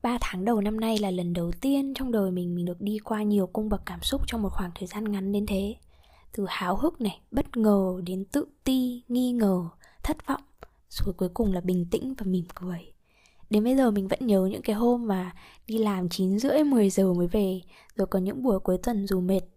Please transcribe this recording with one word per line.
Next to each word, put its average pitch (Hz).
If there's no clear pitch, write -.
Ba 240
tháng 185
đầu 220
năm 214
nay 226
là 202
lần 175
đầu 175
tiên 277
trong 254
đời 196
mình, 180
mình 175
được 175
đi 208
qua 214
nhiều 208
cung 220
bậc 196
cảm 180
xúc 269
trong 226
một 196
khoảng 180
thời 185
gian 208
ngắn 196
đến 208
thế. 202
Từ 196
háo 185
hức 320
này, 208
bất 269
ngờ 196
đến 190
tự -
ti, 254
nghi 247
ngờ, 190
thất -
vọng, 269
rồi -
cuối 185
cùng 208
là 175
bình 180
tĩnh 262
và 196
mỉm 185
cười. 180
Đến 214
bây 254
giờ 247
mình 196
vẫn 254
nhớ 190
những -
cái 208
hôm 240
mà 185
đi 220
làm 190
chín 190
rưỡi, 277
mười 226
giờ 190
mới 175
về, 190
rồi 190
có 185
những 202
buổi 208
cuối 180
tuần 208
dù 190
mệt 185